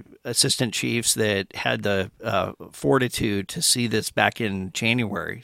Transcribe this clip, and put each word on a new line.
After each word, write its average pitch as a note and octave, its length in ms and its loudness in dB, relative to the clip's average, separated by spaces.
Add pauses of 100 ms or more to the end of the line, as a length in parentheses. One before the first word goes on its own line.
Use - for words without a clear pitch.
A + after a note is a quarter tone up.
(240)
assistant B2+ 480 2
chiefs A#2 420 0
that G#2 420 0
had A#2 260 0
the, G2+ 300 0 (100)
uh, G2+ 300 0 (180)
fortitude B2 800 0
to E3 120 -8
see A#2+ 280 2
this G#2+ 240 -2
back G#2 280 2
in G2 320 -2
January A2+ 720 -2